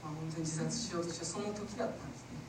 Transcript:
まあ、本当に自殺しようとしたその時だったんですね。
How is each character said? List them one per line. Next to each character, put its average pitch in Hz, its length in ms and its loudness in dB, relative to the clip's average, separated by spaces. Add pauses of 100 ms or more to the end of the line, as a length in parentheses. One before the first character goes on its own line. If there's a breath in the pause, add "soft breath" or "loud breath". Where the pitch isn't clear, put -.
ま 156 80 -4
あ、 - 20 -2
本 160 180 -2
当 160 60 -2
に 160 80 2
自 156 180 2
殺 160 140 4
し - 140 0
よ 175 100 4
う 170 40 4
と 170 60 0
し - 80 -2
た 170 60 -2
そ - 140 -2
の 202 60 2
時 208 300 0
だ 240 100 4
っ - 40 4
た - 160 -4
ん 143 60 -4
で - 60 -8
す - 40 -10
ね。 - 160 -8 (120)